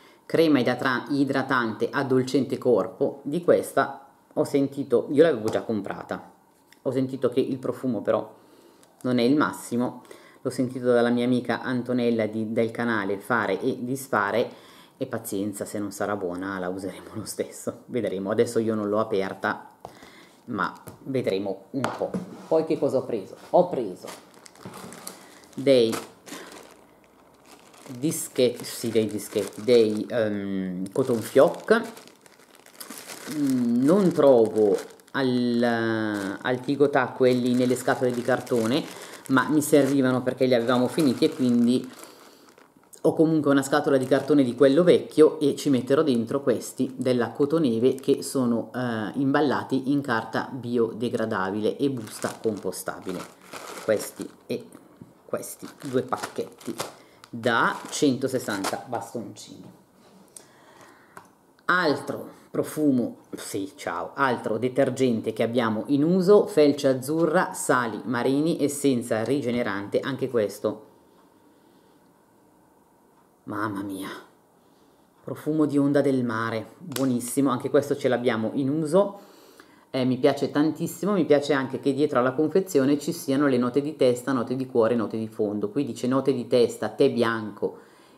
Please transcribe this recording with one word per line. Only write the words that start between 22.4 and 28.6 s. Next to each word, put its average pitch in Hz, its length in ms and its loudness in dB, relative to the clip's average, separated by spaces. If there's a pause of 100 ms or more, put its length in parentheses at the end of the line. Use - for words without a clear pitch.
Poi 160 180 2
che 160 140 -2
cosa 131 200 0
ho 123 60 -2
preso? 110 320 -8 (140)
Ho 175 180 6
preso 110 380 -6 (1500)
dei 131 360 4 (2000)
dischetti, 135 640 -2